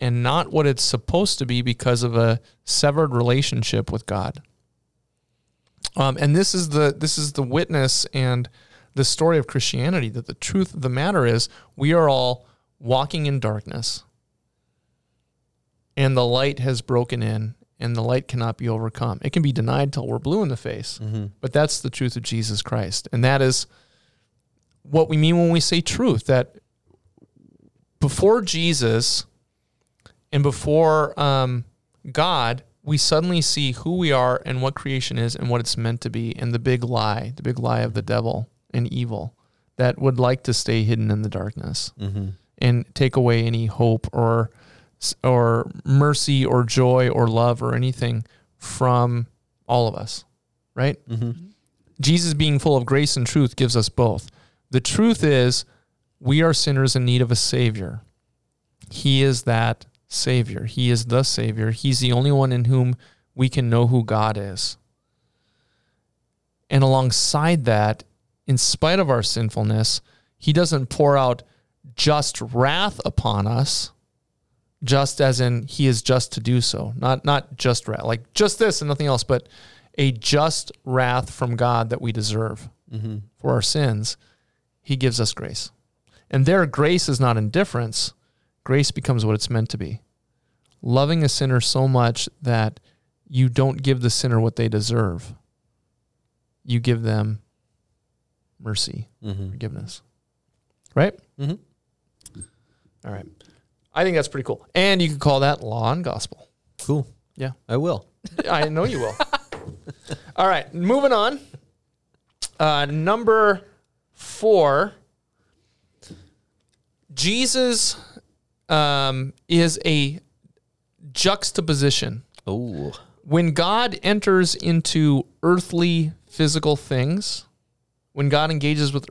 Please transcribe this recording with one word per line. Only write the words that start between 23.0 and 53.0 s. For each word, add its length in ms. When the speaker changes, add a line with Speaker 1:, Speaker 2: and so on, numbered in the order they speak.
Speaker 1:
And 120
that 180
is 260
what 260
we 80
mean 200
when 140
we 80
say 220
truth, 460
that 280
before 420
Jesus 840
and 120
before, 760
um, 460
God, 520
we 140
suddenly 440
see 320
who 240
we 140
are 340
and 160
what 120
creation 460
is 160
and 140
what 120
it's 160
meant 240
to 80
be, 260
and 160
the 80
big 240
lie, 520
the 80
big 160
lie 220
of 120
the 80
devil 480
and 180
evil 440
that 240
would 200
like 240
to 100
stay 300
hidden 280
in 100
the 80
darkness 720
Speaker 2:
Mm-hmm. 300
Speaker 1:
and 360
take 200
away 300
any 220
hope 460
or 360
s-, 140
or 460
mercy 640
or 180
joy 460
or 180
love 340
or 140
anything 480
from 680
all 200
of 80
us, 280
right? 240
Speaker 2:
Mm-hmm. 420
Speaker 1:
Jesus 340
being 240
full 200
of 80
grace 300